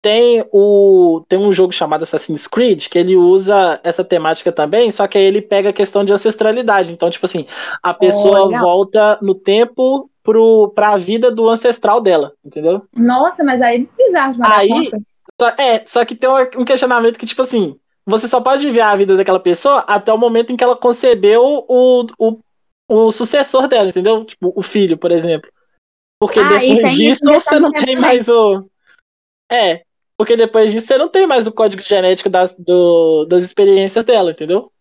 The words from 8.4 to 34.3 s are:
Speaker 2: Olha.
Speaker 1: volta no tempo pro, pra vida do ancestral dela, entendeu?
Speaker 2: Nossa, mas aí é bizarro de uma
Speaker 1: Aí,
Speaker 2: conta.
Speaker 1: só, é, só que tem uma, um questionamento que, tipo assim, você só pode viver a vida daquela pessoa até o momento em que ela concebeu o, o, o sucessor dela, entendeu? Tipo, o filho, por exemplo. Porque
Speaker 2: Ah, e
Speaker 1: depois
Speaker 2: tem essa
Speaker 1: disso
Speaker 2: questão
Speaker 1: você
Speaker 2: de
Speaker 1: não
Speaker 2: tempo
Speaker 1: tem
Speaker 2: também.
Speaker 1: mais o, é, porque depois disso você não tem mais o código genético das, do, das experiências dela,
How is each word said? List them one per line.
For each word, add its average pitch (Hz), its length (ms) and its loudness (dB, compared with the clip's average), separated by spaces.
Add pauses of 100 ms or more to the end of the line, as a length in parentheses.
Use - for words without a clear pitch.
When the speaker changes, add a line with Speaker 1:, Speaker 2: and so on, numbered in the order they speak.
Speaker 2:
Olha. 196 180 0
Speaker 1:
volta 196 640 0
no 190 120 -2
tempo 240 760 -2 (120)
pro, 220 520 4
pra 208 240 2
vida 226 320 0
do 226 180 0
ancestral 226 540 0
dela, 165 300 0 (120)
entendeu? 165 380 -4 (120)
Speaker 2:
Nossa, 254 480 0
mas 254 200 -2
aí 247 260 -2 (100)
é 508 60 4
bizarro 311 300 0
de 233 60 -8
uma 214 180 4
Speaker 1:
Aí, 202 100 2
Speaker 2:
conta. 233 320 -2 (400)
Speaker 1:
só, 240 80 2 (100)
é, 233 280 0
só 240 180 -2
que 233 100 -8
tem 254 140 -4
uma, 262 140 2 (160)
um 254 80 -4
questionamento 247 520 0
que, - 60 -12
tipo - 160 -8
assim, 220 340 -2 (300)
você 220 240 -2
só 233 140 -2
pode 269 240 0
viver 233 160 0
a 214 120 2
vida 196 220 2
daquela 185 240 0
pessoa 185 460 0
até 202 260 -2
o 220 60 0
momento 233 340 0
em 247 40 -6
que 240 80 -2
ela 247 120 0
concebeu 240 880 0
o, 247 380 2 (140)
o, 220 200 -2 (520)
o 220 200 2
sucessor 226 580 -2
dela, 220 200 0
entendeu? 208 380 -2
Tipo, 180 280 -6
o 202 60 -6
filho, 185 380 -2
por 170 120 -4
exemplo. 165 400 -2 (680)
Porque - 200 0
Speaker 2:
Ah, - 20 2
e - 60 2
Speaker 1:
depois 254 200 2
Speaker 2:
tem 240 140 2
essa - 120 0
Speaker 1:
disso 233 300 0
Speaker 2:
questão 302 160 4
Speaker 1:
você 339 160 -2
Speaker 2:
de 294 60 2
Speaker 1:
não 320 80 2
Speaker 2:
tempo 302 160 -4
Speaker 1:
tem 262 80 -4
Speaker 2:
também. 254 160 0
Speaker 1:
mais 240 180 0
o, 208 380 2 (840)
é, 185 320 -2 (340)
porque 220 200 0
depois 220 360 2
disso 226 140 -6
você 269 100 0
não 302 120 0
tem 339 180 2
mais 262 200 0
o 220 60 -8
código 202 300 -2
genético 185 480 0
das, 185 240 0
do, 170 720 2
das 180 160 0
experiências 196 600 0
dela, 208 260 0